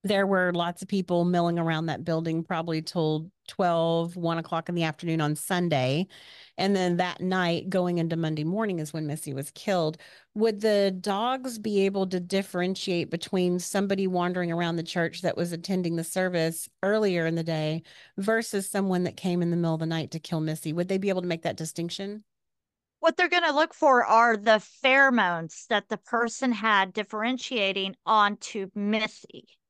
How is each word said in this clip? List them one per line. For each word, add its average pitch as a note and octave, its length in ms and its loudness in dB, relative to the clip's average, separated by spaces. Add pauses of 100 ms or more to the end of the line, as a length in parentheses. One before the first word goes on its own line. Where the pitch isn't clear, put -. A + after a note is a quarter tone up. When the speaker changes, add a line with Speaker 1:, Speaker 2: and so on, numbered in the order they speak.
Speaker 1:
There G3 220 2
were F#3 260 2
lots F3 300 -2
of F#3+ 60 -12
people F3 360 2
milling E3+ 340 2
around E3 280 0
that E3 180 -4
building E3 400 -2
probably E3 380 -4
till D#3 480 -2 (180)
twelve, E3 680 0
one E3 220 -2
o'clock E3 300 -4
in F3 60 -4
the E3+ 100 0
afternoon D#3+ 360 -2
on D3+ 140 2
Sunday. D#3 720 0 (500)
And G3 200 2
then F3+ 220 2
that F3+ 220 -2
night, F#3 480 0
going F3+ 300 0
into E3 180 0
Monday D#3 280 -2
morning, F#3+ 340 -2
is D3+ 140 -8
when D#3 140 -6
Missy D3 280 -8
was C#3 160 -8
killed. E3 460 -2 (380)
Would G#3+ 260 0
the G3+ 400 4
dogs A#3 580 -4
be G#3 280 2
able G3 220 0
to F3+ 120 -2
differentiate F#3 920 -2
between F3+ 480 0
somebody G3 480 -2
wandering F3+ 460 -2
around E3+ 240 -2
the E3 60 -2
church E3+ 400 -4
that F3+ 140 0
was F3 160 -2
attending E3+ 440 -2
the E3 80 -4
service E3+ 640 -2 (140)
earlier G3 440 2
in E3 80 0
the E3 80 -2
day D#3+ 400 -2 (360)
versus G#3+ 520 -2
someone F#3 340 0
that - 120 -4
came F3 260 0
in E3+ 80 0
the E3+ 60 2
middle E3 180 2
of D#3+ 60 -4
the D#3+ 60 -2
night D#3+ 260 -4
to D#3+ 80 -8
kill D#3+ 200 -4
Missy? D#3 320 -4
Would F3 160 -2
they F#3+ 100 0
be G3 100 -2
able F#3 140 0
to F3+ 60 -4
make E3 140 -4
that - 140 -2
distinction? G3 680 -8 (760)
Speaker 2:
What E4 160 2
they're F4+ 120 2
gonna E4+ 240 2
look D#4 220 2
for C4 300 6
are A3+ 320 6
the G#3+ 260 4 (220)
pheromones A#3 840 4
that G3+ 200 0
the G#3 100 -4
person A#3+ 540 -2
had G3+ 400 2
differentiating G#3 1040 -4 (100)
onto G3+ 680 2
Missy. G#3+ 720 -4 (240)